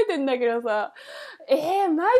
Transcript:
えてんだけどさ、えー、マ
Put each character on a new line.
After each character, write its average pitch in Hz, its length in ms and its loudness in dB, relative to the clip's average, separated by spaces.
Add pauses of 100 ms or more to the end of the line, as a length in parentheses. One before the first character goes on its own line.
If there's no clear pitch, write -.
え - 20 0
て 370 120 0
ん 277 80 -2
だ 262 120 0
け 240 100 0
ど 233 140 0
さ、 214 320 -2 (540)
え 339 380 0
ー、 359 40 2
マ 320 140 0 (160)